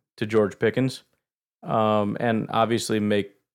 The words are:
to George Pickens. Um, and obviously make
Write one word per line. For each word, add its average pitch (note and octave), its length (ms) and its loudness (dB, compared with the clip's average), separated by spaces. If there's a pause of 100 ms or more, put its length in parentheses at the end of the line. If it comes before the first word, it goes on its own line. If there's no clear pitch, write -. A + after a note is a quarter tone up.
(160)
to A#2 100 -4
George G#2 340 0
Pickens. B2+ 420 0 (640)
Um, G#2+ 560 0
and A2+ 300 0
obviously A2+ 500 0
make G#2 360 0 (180)